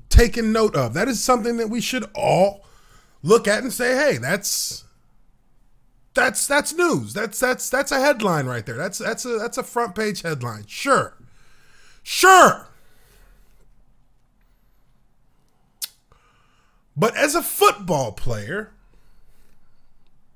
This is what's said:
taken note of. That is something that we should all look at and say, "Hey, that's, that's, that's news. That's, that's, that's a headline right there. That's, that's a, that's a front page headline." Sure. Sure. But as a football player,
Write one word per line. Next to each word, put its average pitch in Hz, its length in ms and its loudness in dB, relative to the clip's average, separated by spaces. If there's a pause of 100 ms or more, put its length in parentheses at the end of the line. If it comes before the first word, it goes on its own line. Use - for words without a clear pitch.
taken 233 440 6
note 220 220 2
of. 123 200 0
That 196 140 0
is 226 140 -2
something 240 360 0
that 226 100 -4
we 226 120 -4
should 220 240 -4 (100)
all 180 500 2 (580)
look 214 240 2
at 202 160 0
and 254 100 -6
say, 247 220 -2
"Hey, 262 240 0
that's, - 680 -6 (1300)
that's, 254 320 0
that's 285 280 -2
news. 226 380 0
That's, 214 260 -8
that's, 254 320 -2
that's 277 220 -2
a 277 80 0
headline 214 460 0
right 120 200 -8
there. 117 100 -10
That's, 180 220 -8
that's 220 260 -8
a, 240 140 -4
that's 226 200 -6
a 240 40 -6
front 233 320 -6
page 214 280 -6
headline." 120 440 -8
Sure. - 500 0 (840)
Sure. - 680 6 (4000)
But 220 200 -2
as 294 180 -2
a 330 80 0
football 170 680 0
player, 123 600 -4 (1600)